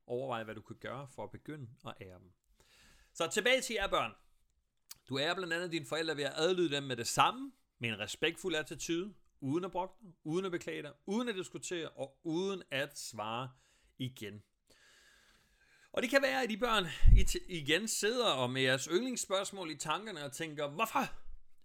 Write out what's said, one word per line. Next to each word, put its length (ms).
overvej, 380
hvad 100
du 80
kan 140
gøre 320
for 160
at 60
begynde 400
at 140
ære 180
dem. 140
Så 180
tilbage 300
til 140
jer 140
børn. 240
Du 100
ærer 160
blandt 180
andet 200
dine 140
forældre 300
ved 80
at 120
adlyde 340
dem 120
med 140
det 100
samme, 460
med 100
en 100
respektfuld 560
attitude, 600
uden 240
at 60
brokke 320
dig, 100
uden 200
at 60
beklage 320
dig, 100
uden 220
at 60
diskutere 540
og 360
uden 460
at 280
svare 520
igen. 440
Og 100
det 80
kan 120
være, 200
at 80
I 60
børn, 280
I 60
t-, 260
igen 400
sidder 440
og 180
med 120
jeres 220
yndlingsspørgsmål 840
i 60
tankerne 480
og 80
tænker, 360
"Hvorfor? 360